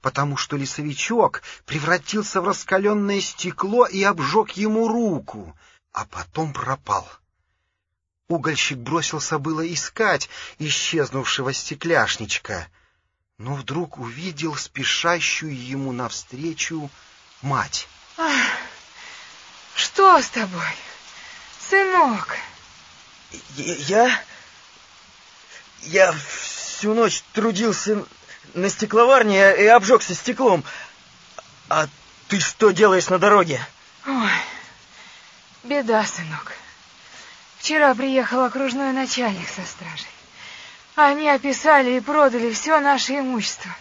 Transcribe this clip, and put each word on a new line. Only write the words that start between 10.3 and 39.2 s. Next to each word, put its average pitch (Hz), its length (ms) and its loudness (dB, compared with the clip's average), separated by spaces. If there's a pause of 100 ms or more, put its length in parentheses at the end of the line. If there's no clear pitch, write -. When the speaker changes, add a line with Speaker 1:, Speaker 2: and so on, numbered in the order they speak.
Speaker 1:
исчезнувшего 135 960 -4
стекляшничка, 110 1120 -4 (720)
но 123 160 -10
вдруг 139 460 -8
увидел 147 560 -10
спешащую 160 1000 -2
ему 131 360 -6
навстречу 143 960 -8 (540)
мать. 131 440 -4 (300)
Speaker 2:
Ах, 320 160 0 (1400)
что 370 440 6
с 240 100 -2
тобой, 175 460 -6 (840)
сынок? 359 760 2 (1160)
Speaker 3:
Я, 160 200 -6
я... 202 480 2 (1600)
я 175 320 4 (600)
всю 208 180 -2
ночь 226 380 2
трудился 208 720 0 (480)
на 185 160 -2
стекловарне 214 680 4 (160)
и 196 100 4
обжёгся 220 480 6
стеклом. 208 500 2 (1040)
А 156 180 0 (400)
ты 196 120 -2
что - 320 2
делаешь 185 360 4
на 185 100 2
дороге? 175 420 4 (460)
Speaker 2:
Ой, 247 260 -2 (1300)
беда, 233 420 0
сынок. 156 480 -10 (1080)
Вчера 302 360 4
приехал 262 480 0
окружной 262 480 -2
начальник 247 560 -4